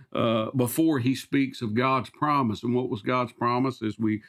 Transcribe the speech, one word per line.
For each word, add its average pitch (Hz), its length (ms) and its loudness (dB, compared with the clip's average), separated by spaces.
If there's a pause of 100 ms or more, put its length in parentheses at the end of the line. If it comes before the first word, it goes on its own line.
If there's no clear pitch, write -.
(140)
uh, 113 380 0
before 139 480 2
he 127 160 0
speaks 135 460 -2
of 110 120 -4
God's 127 360 2
promise. 135 540 0
And 120 100 0
what 123 160 0
was 104 120 -4
God's 127 320 -2
promise 123 480 -2
as 110 180 -4
we 107 300 0